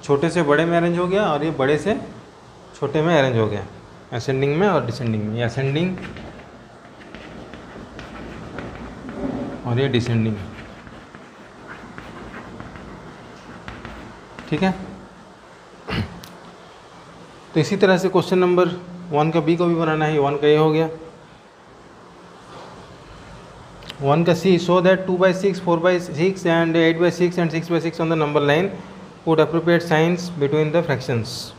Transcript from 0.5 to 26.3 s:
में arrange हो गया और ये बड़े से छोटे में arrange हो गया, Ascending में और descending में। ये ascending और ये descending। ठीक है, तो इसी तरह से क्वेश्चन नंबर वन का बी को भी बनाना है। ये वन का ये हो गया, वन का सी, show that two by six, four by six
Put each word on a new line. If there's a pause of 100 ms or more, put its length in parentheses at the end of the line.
में
arrange
हो
गया
और
ये
बड़े
से (800)
छोटे
में
arrange
हो
गया, (480)
Ascending
में
और
descending
में।
ये
ascending (3750)
और
ये
descending। (4000)
ठीक
है, (2750)
तो
इसी
तरह
से
क्वेश्चन
नंबर (420)
वन
का
बी
को
भी
बनाना
है।
ये
वन
का
ये
हो
गया, (3000)
वन
का
सी,
show
that
two
by
six,
four
by
six